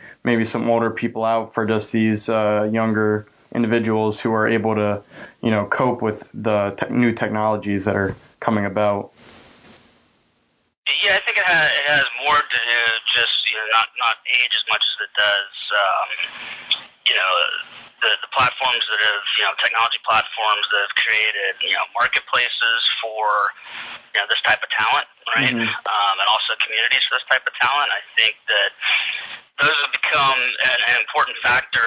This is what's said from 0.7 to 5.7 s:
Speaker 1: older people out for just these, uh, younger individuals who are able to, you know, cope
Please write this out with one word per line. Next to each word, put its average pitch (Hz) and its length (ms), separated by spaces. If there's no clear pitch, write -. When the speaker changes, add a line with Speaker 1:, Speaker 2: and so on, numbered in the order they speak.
Speaker 1:
older 113 180
people 113 340
out 113 300
for 110 140
just 107 240
these, 110 380
uh, 107 420
younger 107 560
individuals 110 640
who 113 140
are 110 140
able 110 260
to, 104 300
you 117 80
know, 104 160
cope 123 340